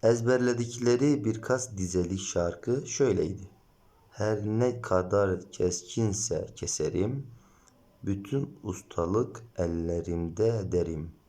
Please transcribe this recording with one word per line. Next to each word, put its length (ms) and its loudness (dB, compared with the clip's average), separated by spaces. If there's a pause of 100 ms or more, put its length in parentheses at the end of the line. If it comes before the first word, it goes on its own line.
Ezberledikleri 1200 4
birkaç 520 0
dizelik 420 0
şarkı 680 -2
şöyleydi. 640 0 (640)
"Her 340 -2
ne 360 0
kadar 680 0
keskinse 1040 -2
keserim, 720 -2 (760)
bütün 600 -4
ustalık 800 -2 (140)
ellerimde 1120 0
derim. 400 0 (180)